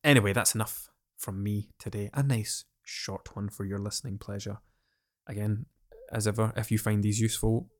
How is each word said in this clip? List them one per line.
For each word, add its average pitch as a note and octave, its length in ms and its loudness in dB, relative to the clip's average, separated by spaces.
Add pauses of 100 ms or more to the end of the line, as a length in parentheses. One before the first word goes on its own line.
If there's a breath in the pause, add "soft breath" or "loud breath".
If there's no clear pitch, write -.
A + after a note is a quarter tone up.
Anyway, A#2+ 280 8
that's G#2 220 2
enough - 360 -4 (260)
from G2 260 -6
me G#2 360 -2
today. G#2 360 -6
A C#3+ 80 2
nice B2 420 0 (180)
short - 540 -10
one G2+ 120 -4
for - 160 -8
your G2+ 140 -4
listening G#2 400 -6
pleasure. G#2 400 -8 (680)
Again, G#2 400 -2 (440)
as G#2+ 160 -2
ever, A2 300 2
if A2 140 -4
you A2+ 80 4
find G#2+ 240 2
these G#2 180 2
useful A2+ 600 0